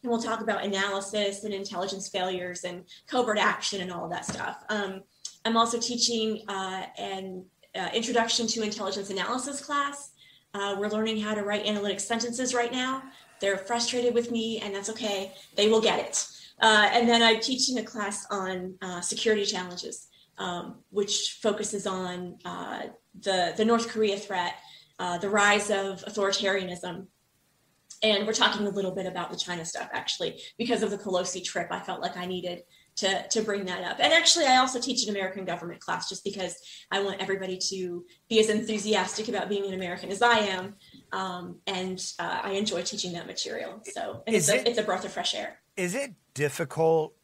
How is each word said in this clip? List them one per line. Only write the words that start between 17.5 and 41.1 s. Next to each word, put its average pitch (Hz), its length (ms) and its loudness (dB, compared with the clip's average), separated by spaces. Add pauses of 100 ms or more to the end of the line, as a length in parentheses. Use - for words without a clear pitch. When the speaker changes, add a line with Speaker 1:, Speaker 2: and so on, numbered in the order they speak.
Speaker 1:
a 214 40 -4
class 208 460 -6
on, 185 540 -4
uh, 180 180 -6
security 208 440 2
challenges, 180 640 -6 (280)
um, - 380 -6 (160)
which - 500 -2
focuses 208 460 0
on, 180 580 -6
uh, - 360 -8 (380)
the, 180 380 2
the 220 80 4
North 233 220 4
Korea 214 280 2
threat, 180 380 -4 (460)
uh, 180 180 -2
the 202 100 -2
rise 208 440 4
of 196 340 -2
authoritarianism. 190 1000 0 (960)
And 208 240 4
we're 214 60 0
talking 208 340 4
a - 20 2
little 190 220 0
bit 185 160 -4
about 175 240 -6
the - 40 -10
China 170 300 -4
stuff, - 260 -6
actually, - 480 -4 (200)
because 233 240 2
of 208 80 0
the 202 80 -4
Pelosi 185 440 -2
trip. 170 280 -4
I 180 80 -4
felt - 200 -6
like 175 160 -4
I 180 120 -6
needed 180 340 -4 (360)
to, 190 320 2
to 226 120 2
bring 202 240 0
that 180 180 -4
up. - 160 -4
And - 140 6
actually, 339 320 6
I 254 120 8
also 254 220 4
teach 247 280 0
an - 20 -4
American 190 360 -4
government 170 340 -6
class - 280 -4
just - 160 -10
because 196 320 -4 (360)
I 196 100 2
want 196 180 -2
everybody 190 380 -2 (120)
to 180 360 -4 (240)
be 220 100 6
as 214 100 6
enthusiastic 214 800 0
about 185 200 -2
being 202 160 0
an 190 80 -4
American 185 380 -6
as 202 100 -2
I 240 160 6
am. 196 380 0 (360)